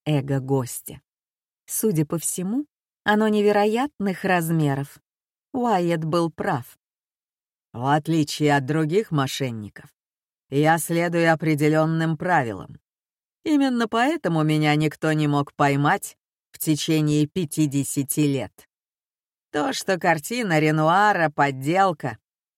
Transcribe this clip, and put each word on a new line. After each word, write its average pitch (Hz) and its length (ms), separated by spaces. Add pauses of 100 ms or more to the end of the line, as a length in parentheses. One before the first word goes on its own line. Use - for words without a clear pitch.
эго 139 340
гостя. 131 600 (640)
Судя 160 400
по 170 120
всему, 202 480 (380)
оно 214 240
невероятных 208 960
размеров. 160 760 (520)
Уайетт 175 540
был 165 260
прав. 175 460 (960)
В 127 200
отличие 151 640
от 135 100
других 160 460
мошенников, 127 840 (560)
я 151 280
следую 170 560
определённым 160 840
правилам. 131 600 (640)
Именно 269 460
поэтому 233 540
меня 151 320
никто 156 360
не 151 160
мог 143 260
поймать 143 640 (380)
в - 20
течение 151 720
пятидесяти 143 920
лет. 135 480 (840)
То, 277 220
что 190 260
картина 180 580
Ренуара — 160 720
подделка, 143 880 (400)